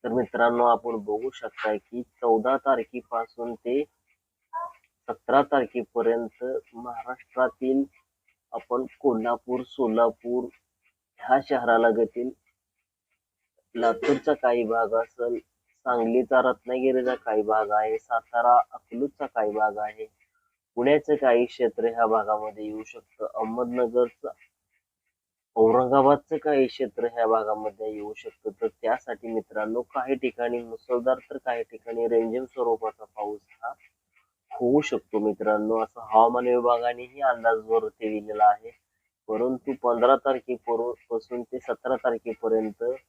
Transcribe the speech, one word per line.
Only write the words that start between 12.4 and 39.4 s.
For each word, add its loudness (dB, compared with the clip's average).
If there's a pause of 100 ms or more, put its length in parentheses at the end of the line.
लातूरचा 0
काही 2
भाग 0
असेल, -2
सांगलीचा, 0
रत्नागिरीचा 0
काही -2
भाग 0
आहे, 0
सातारा, 2 (140)
अकलूजचा -8
काही -2
भाग 0
आहे, -8 (720)
पुण्याचं 2
काही 4
क्षेत्र -2
ह्या 0
भागामध्ये -2
येऊ -10
शकतं, -14
अहमदनगरचं -2 (1300)
औरंगाबादचं 4
काही 2
क्षेत्र -4
ह्या 0
भागामध्ये -2
येऊ -10
शकतं. -12
तर -6
त्यासाठी -4
मित्रांनो, -4
काही -4
ठिकाणी -4
मुसळधार -2
तर -14
काही -6
ठिकाणी -6
रिमझिम 0
स्वरूपाचा -4
पाऊस -10 (240)
हा -8 (800)
होऊ 2
शकतो -4
मित्रांनो, 0
असं -6
हवामान 4
विभागानेही 0
अंदाज 2
वर्तविलेला -2
आहे. 0 (580)
परंतु -2 (100)